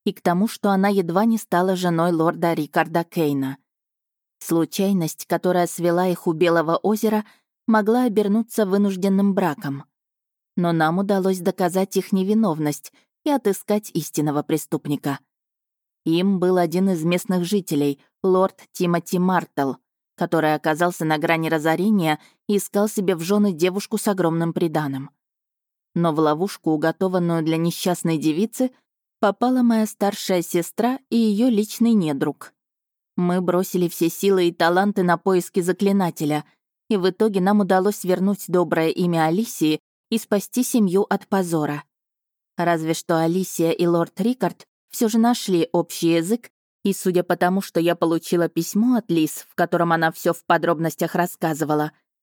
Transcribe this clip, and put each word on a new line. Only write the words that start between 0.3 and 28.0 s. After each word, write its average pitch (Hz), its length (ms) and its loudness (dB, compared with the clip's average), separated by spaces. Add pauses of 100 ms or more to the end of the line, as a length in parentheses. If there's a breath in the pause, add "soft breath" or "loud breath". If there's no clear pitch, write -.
что - 240 -2
она 196 180 2
едва 190 360 0
не 226 140 2
стала 185 380 0
женой 175 360 2
лорда 165 420 0
Рикарда 165 500 -2
Кейна. 139 540 -2 (800)
Случайность, 170 880 -2
которая 180 400 0
свела 175 420 0
их 175 180 -4
у 175 60 2
Белого 165 440 2
озера, 214 480 0 (420 soft breath)
могла 220 380 2
обернуться 214 600 0
вынужденным 196 720 0
браком. 147 500 -4 (720)
Но 170 160 0
нам 160 260 2
удалось 190 420 0
доказать 180 560 -2
их 190 160 -4
невиновность 185 800 0 (320 soft breath)
и 302 60 0
отыскать 208 640 0
истинного 147 480 -2
преступника. 147 760 -4 (840)
Им 180 360 0
был 180 160 2
один 180 340 2
из 160 140 -2
местных 180 400 -2
жителей, 156 560 -2 (220 soft breath)
лорд 185 400 0 (100)
Тимоти 175 460 -2
Мартл, 170 560 -2 (420)
который 156 380 0
оказался 165 500 -2
на 156 140 0
грани 165 300 0
разорения 160 680 0 (300 soft breath)
и 208 80 2
искал 202 320 0
себе 190 260 0
в 160 80 -6
жёны 202 300 2
девушку 185 460 -2
с - 100 -4
огромным 170 440 0
приданым. 151 580 -4 (840)
Но 170 180 0
в 147 60 -2
ловушку, 160 520 0
уготованную 165 720 0
для 160 120 0
несчастной 165 640 -2